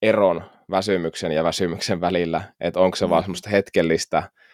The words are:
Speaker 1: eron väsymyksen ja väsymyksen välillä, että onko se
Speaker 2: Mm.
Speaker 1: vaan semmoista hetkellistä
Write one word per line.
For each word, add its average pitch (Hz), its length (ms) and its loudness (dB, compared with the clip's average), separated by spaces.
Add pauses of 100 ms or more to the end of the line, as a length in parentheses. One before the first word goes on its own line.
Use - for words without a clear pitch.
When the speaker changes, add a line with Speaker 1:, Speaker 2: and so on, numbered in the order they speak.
Speaker 1:
eron 98 400 4 (280)
väsymyksen 92 640 -2
ja 80 120 0
väsymyksen 85 560 -2
välillä, 87 420 -2 (180)
että 87 200 -4
onko 92 160 2
se 98 100 -2
Speaker 2:
Mm. 87 40 -2
Speaker 1:
vaan 82 120 4
semmoista 98 280 -10
hetkellistä 82 800 0 (240)